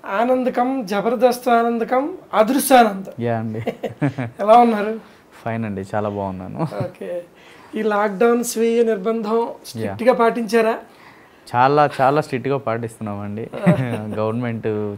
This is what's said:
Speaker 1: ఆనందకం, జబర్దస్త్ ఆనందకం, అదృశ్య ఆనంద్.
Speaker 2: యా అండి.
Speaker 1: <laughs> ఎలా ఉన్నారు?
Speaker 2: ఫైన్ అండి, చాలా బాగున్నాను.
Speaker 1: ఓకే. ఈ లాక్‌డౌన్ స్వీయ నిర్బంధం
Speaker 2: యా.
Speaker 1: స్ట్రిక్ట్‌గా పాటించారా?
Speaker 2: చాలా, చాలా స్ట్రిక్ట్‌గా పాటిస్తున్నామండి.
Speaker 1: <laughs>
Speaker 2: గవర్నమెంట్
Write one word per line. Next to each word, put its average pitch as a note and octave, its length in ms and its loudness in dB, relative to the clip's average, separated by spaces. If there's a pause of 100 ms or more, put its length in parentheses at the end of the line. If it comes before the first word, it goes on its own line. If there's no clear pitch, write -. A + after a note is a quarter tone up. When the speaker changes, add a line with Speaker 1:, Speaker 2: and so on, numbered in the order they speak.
Speaker 1:
ఆనందకం, B3 760 0
జబర్దస్త్ A3+ 640 0
ఆనందకం, A#3 640 0 (200)
అదృశ్య A#3+ 420 4
ఆనంద్. G3 460 2
Speaker 2:
యా A#2 180 0
అండి. A2 200 -6
Speaker 1:
<laughs> A#2+ 800 -6
ఎలా G#3 140 6
ఉన్నారు? A3+ 460 4 (460)
Speaker 2:
ఫైన్ A2+ 200 -4
అండి, F#2+ 200 -6 (100)
చాలా G#2 140 0
బాగున్నాను. G2 520 -6
Speaker 1:
ఓకే. F3 600 -6 (540)
ఈ G#3+ 60 -4
లాక్‌డౌన్ G#3+ 640 2
స్వీయ A#3 400 0
నిర్బంధం A3 540 -2
Speaker 2:
యా. A#3 100 0 (180)
Speaker 1:
స్ట్రిక్ట్‌గా A#2 480 0
పాటించారా? A3+ 640 2 (800)
Speaker 2:
చాలా, C#3 340 4 (120)
చాలా C#3+ 200 4
స్ట్రిక్ట్‌గా C3 360 -4
పాటిస్తున్నామండి. A2 920 -6 (320)
Speaker 1:
<laughs> A2 380 -6
Speaker 2:
గవర్నమెంట్ A2+ 480 -4 (300)